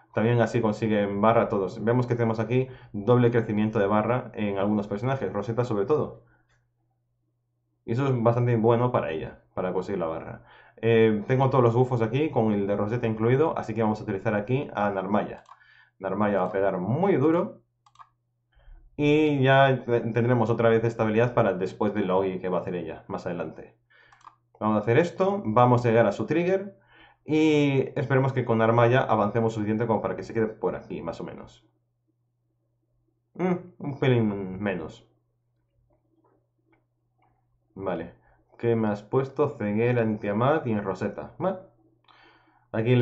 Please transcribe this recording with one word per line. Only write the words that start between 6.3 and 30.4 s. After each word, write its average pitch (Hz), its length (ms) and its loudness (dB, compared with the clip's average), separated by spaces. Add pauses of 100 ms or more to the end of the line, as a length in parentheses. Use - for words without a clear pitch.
Y - 80 -6
eso 135 120 -2
es 123 160 0
bastante 120 340 2
bueno 117 360 2
para 95 180 -2
ella, - 320 -8 (140)
para 92 180 -4
conseguir 92 260 -4
la 82 60 -4
barra. 80 380 -10 (340)
Eh, 113 500 4
tengo 131 220 2
todos 131 140 4
los 117 100 4
buffos 127 300 2
aquí, 135 260 -2
con 110 220 0
el 101 160 -2
de 101 80 -2
Rosetta 113 320 -2
incluido, 120 500 0
así - 160 -6
que 110 80 -2
vamos 110 180 0
a - 40 -14
utilizar 107 320 -4
aquí 127 400 -4
a 101 160 0
Narmaya. 95 520 -4 (540)
Narmaya 95 440 -2
va 92 40 0
a 90 60 -4
pegar 95 260 0
muy 147 380 0
duro. 160 460 0 (1400)
Y 147 460 4
ya 135 420 4
te-, 120 140 2
tendremos 117 500 2
otra 113 200 2
vez 113 160 4
esta 113 180 -2
habilidad 110 300 2
para 107 180 2
después 92 420 -4
del 98 160 -2
Ogi 92 300 0
que 92 80 -6
va 87 120 -2
a - 20 -2
hacer 90 140 -6
ella, 80 320 -10
más - 180 -8
adelante. 87 500 -10 (800)
Vamos 107 200 0
a - 20 2
hacer 120 180 2
esto, 190 480 0
vamos 123 400 4
a 117 40 2
llegar 113 180 4
a 101 60 2
su 110 120 -6
trigger. 185 540 -2 (460)
Y 147 640 4 (100)
esperemos 131 340 2
que 120 120 -2
con 113 140 2
Narmaya 117 420 4
avancemos 110 520 0
suficiente 110 320 -2
como 107 160 0
para 92 140 -4
que 92 80 -10
se 101 100 -12
quede 110 140 0